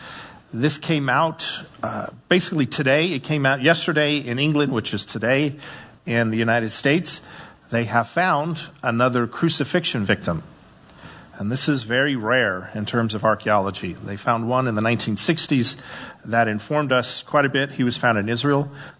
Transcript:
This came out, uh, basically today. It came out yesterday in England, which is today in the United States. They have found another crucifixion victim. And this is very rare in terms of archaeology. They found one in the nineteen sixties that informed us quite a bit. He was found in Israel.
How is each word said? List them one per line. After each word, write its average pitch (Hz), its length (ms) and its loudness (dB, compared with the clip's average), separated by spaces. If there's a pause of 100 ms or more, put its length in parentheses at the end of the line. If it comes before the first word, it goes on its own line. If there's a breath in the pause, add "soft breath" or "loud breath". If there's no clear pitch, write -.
(540 loud breath)
This 135 240 0
came 147 300 -2
out, 156 400 0 (340)
uh, - 260 -6 (200)
basically 180 380 2
today. 151 480 2
It 139 100 -4
came 151 220 0
out 135 160 2
yesterday 151 560 2
in 120 220 -4
England, 147 340 2
which 110 200 -2
is 104 120 -4
today 135 500 0 (500 loud breath)
in 117 260 2
the 110 60 0
United 113 340 2
States. - 500 0 (500 loud breath)
They 117 140 0
have 113 240 0
found 165 520 0 (220)
another 120 420 2
crucifixion 143 760 0
victim. 95 400 -2 (960 loud breath)
And 101 100 -4
this 131 200 0
is 135 140 2
very 131 340 0
rare 107 560 0
in 104 120 -4
terms 113 280 0
of 107 100 -4
archaeology. 98 680 0
They 98 240 -10
found 117 320 0
one 127 180 0
in 110 80 -2
the 107 60 0
nineteen 113 340 0
sixties 139 640 0 (480 loud breath)
that 113 240 2
informed 135 420 -2
us 127 300 0
quite 147 240 2
a 135 40 2
bit. 135 220 0
He 131 140 -2
was 120 100 0
found 117 220 2
in 101 100 -2
Israel. 139 420 0 (300 loud breath)